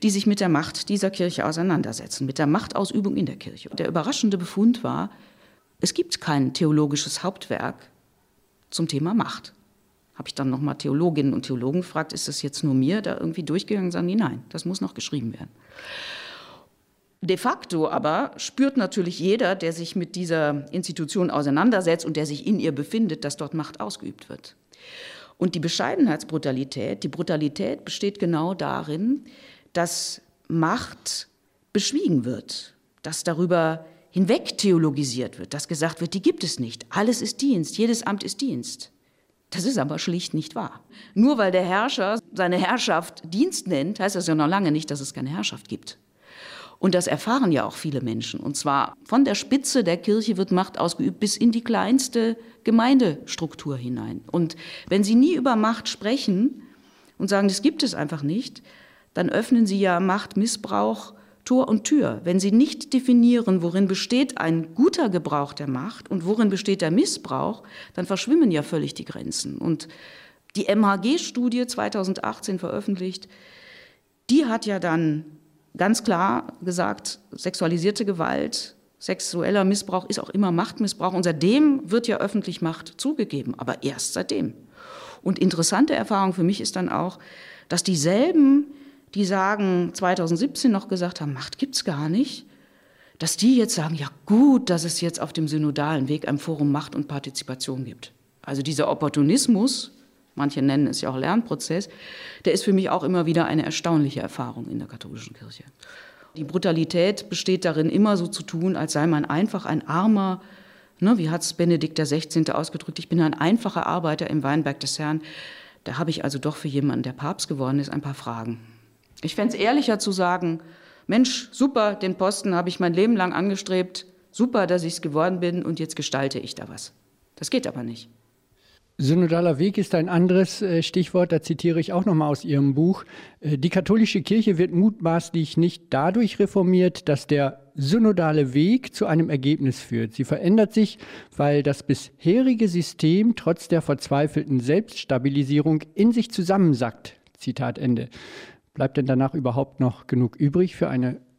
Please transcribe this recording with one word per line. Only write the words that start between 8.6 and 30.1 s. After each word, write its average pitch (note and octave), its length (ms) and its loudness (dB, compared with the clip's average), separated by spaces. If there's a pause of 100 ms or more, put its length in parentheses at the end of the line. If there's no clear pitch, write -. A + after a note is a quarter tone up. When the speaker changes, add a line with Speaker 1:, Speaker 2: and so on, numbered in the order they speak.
Speaker 1:
zum E3 180 -4
Thema D#3 260 -2
Macht. - 400 -4 (640)
Hab - 100 -12
ich - 80 -14
dann C3+ 160 -2
noch C3 100 -2
mal C#3+ 140 -2
Theologinnen D3 580 0
und - 140 -4
Theologen C3+ 360 -2
gefragt, D#3 300 -6
„Ist - 140 -6
das D3 160 -6
jetzt D3 220 -6
nur C#3 100 2
mir C#3+ 260 2
da - 160 -6
irgendwie E3 280 -6
durchgegangen?“ F3+ 480 -2
Sagen F3 160 -2
die, G3 80 -2
„Nein, G3 320 -2
das - 160 -12
muss F#3 160 -6
noch - 140 -6
geschrieben A#2 400 -6
werden.“ - 160 -16 (1700)
De F3+ 140 0
facto F#3 500 -2
aber D#3+ 520 -2
spürt C4+ 400 0
natürlich F#3 400 -2
jeder, F#3+ 360 2
der E3 200 -4
sich E3 200 -10
mit F3 220 -4
dieser D#3 560 0
Institution F3 580 -2
auseinandersetzt E3 760 2
und D#3+ 100 -4
der D#3 80 0
sich D3 220 -6
in G3+ 120 2
ihr D#3+ 140 0
befindet, D#3 540 -2
dass C#3+ 100 -6
dort D3 160 -8
Macht D#3 260 -6
ausgeübt - 520 -12
wird. - 260 -18 (800)
Und F3 180 -2
die E3+ 60 -4
Bescheidenheitsbrutalität, C#3+ 1400 0
die D#3 60 -4
Brutalität D3+ 760 -4
besteht - 360 -4
genau E3+ 340 0
darin, D#3+ 720 -4 (500)
dass - 480 -4 (260)